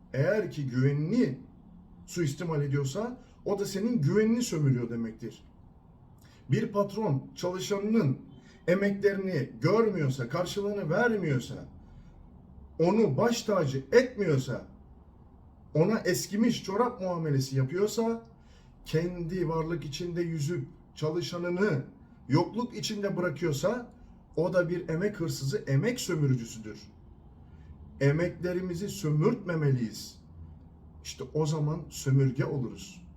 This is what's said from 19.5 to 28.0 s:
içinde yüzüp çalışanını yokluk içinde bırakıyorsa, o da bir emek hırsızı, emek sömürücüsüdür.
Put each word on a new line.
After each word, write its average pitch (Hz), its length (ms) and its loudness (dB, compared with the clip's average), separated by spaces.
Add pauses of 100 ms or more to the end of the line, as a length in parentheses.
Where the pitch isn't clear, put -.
içinde 170 380 -6
yüzüp 160 460 -2 (260)
çalışanını 175 920 -2 (440)
yokluk 175 480 0
içinde 202 400 -4
bırakıyorsa, 175 760 -2 (440)
o 175 160 0
da 180 160 2
bir 170 200 -4
emek 185 320 -2
hırsızı, 147 380 -4
emek 170 420 0
sömürücüsüdür. 123 800 -2 (1200)